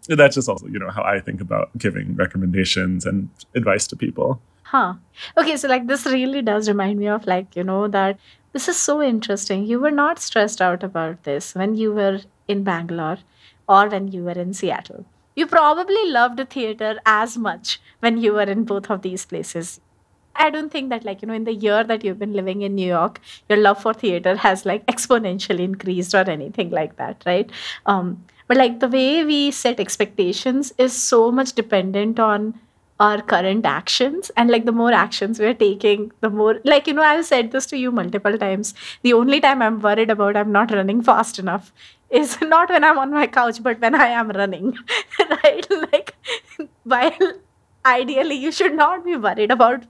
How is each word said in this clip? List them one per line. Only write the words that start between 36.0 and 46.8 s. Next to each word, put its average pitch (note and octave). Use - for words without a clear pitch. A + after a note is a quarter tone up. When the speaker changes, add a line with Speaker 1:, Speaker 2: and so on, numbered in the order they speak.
Speaker 2:
the A3+
more, G#3+
like, D4
you D#4
know, D4
I've D#4
said A#3+
this C4
to C#4+
you B3+
multiple G3+
times. G3+
The A#3+
only C4
time C4+
I'm A3
worried G#3+
about G#3
I'm G#3
not G#3
running G3+
fast A3+
enough F#3
is C#4
<laughs> D#4+
not F4
when E4
I'm D#4
on C4+
my D4
couch, A#3
but A#3
when A#3+
I C4+
am A#3
running, G3
<laughs> -
right? -
Like, -